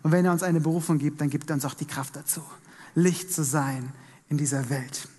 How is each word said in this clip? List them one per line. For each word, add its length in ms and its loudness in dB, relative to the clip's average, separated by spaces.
Und 80 6
wenn 120 6
er 60 6
uns 140 2
eine 160 4
Berufung 380 2
gibt, 220 -2
dann 100 2
gibt 200 -4
er 40 0
uns 100 -2
auch 100 -6
die 100 -6
Kraft 300 -8
dazu, 280 -6
Licht 380 2
zu 100 -2
sein 500 -2
in 100 0
dieser 320 0
Welt. 380 -6